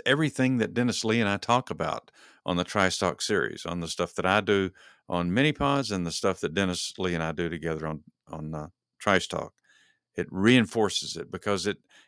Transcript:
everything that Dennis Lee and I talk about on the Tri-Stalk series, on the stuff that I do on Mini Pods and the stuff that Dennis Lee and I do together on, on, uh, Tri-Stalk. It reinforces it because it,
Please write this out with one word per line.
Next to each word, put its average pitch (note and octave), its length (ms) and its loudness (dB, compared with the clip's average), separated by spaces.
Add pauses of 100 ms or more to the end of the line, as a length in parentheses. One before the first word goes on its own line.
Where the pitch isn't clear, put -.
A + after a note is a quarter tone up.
everything C3 540 2
that A2 160 0
Dennis A#2+ 300 0
Lee A2+ 160 4
and G#2 80 2
I G2+ 80 2
talk A#2+ 340 0
about D#2+ 400 -4 (340)
on F2 120 -2
the F2+ 80 0
Tri-Stalk F#2 580 0
series, E2 420 -2
on F2 160 -6
the E2 80 -6
stuff - 260 -4
that F2+ 120 -2
I G2+ 140 4
do G2 300 2 (380)
on F2 240 0
Mini C#3 200 2
Pods C#3 400 -2
and F2+ 140 -2
the E2 60 -4
stuff - 280 -2
that D#2+ 140 -4
Dennis F2+ 440 -2
Lee F2+ 160 -2
and E2 80 -2
I D#2+ 100 -2
do E2 160 -4
together D#2+ 380 -6
on, D#2 160 -6 (260)
on, D#2 260 -10
uh, D2+ 140 -8 (300)
Tri-Stalk. - 540 0 (600)
It F2+ 160 -4
reinforces G#2+ 880 4
it - 140 -10
because F#2+ 360 -2
it, G2+ 120 -2 (300)